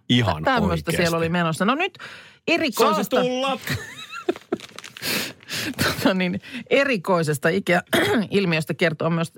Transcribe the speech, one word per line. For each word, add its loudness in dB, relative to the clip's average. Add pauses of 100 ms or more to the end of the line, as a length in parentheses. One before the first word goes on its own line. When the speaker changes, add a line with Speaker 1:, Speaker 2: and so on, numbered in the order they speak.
Speaker 1:
Ihan 2
Speaker 2:
Tä-, 4
tämmöistä 0
Speaker 1:
oikeesti. 0
Speaker 2:
siellä 2
oli 0
menossa. 0
No 2
nyt -4 (500)
erikoisesta 2
Speaker 1:
Saa 4
tulla. -2
Speaker 2:
<laughs> -14 (2250)
Tota 2
niin, 0 (280)
erikoisesta 2
Ikea-ilmiöstä 0
<clears throat> 2
kertoo 0
myös, 0